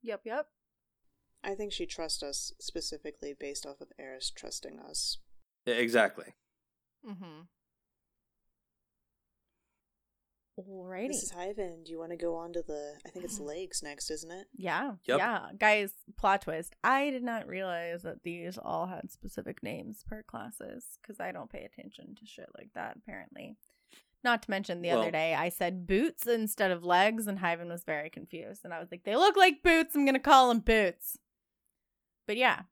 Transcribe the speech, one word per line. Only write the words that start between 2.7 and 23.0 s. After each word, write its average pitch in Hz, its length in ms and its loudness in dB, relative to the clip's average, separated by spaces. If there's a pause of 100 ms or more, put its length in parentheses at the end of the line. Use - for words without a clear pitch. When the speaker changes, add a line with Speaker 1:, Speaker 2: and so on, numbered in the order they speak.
Speaker 2:
based 143 260 -8
off 139 160 -14
of 143 60 -16 (100)
Eris 131 320 -8
trusting - 500 -12
us. - 380 -6 (500)
Speaker 3:
E-, 120 40 2
exactly. 117 640 2 (680)
Speaker 4:
Mm-hmm. 180 380 -14 (3250)
Speaker 1:
Alrighty. 185 500 -8
Speaker 2:
Missus - 240 -4
Hyven, 180 500 -6
do 165 80 -16
you 165 80 -10
wanna 165 160 -8
go 170 200 -2
on 170 180 -8
to 170 80 -4
the, 147 320 -8 (120)
I - 40 -12
think 180 160 -12
it's - 100 -6
Speaker 1:
Mm-hmm. 147 120 -8
Speaker 2:
legs 170 360 -6
next, 147 260 -10
isn't 160 220 -10
it? 190 240 -14
Speaker 1:
Yeah. 185 380 -2 (100)
Speaker 3:
Yep. 127 160 2
Speaker 1:
Yeah. 208 280 0 (100)
Guys, 214 340 4 (260)
plot 196 260 4
twist. 165 380 -6
I 269 280 4
did 254 140 -4
not 233 240 -4
realize 175 560 -6
that 165 200 -10
these 175 340 -8
all 165 300 -4
had 185 240 -10
specific - 500 -10
names 208 460 -10
per 220 160 -10
classes, - 800 -12
'cause 202 160 -18
I 180 140 -6
don't 170 180 -10
pay - 140 -12
attention - 500 -18
to 214 100 -20
shit - 320 -18
like - 160 -20
that, - 220 -10
apparently. - 640 -16 (680)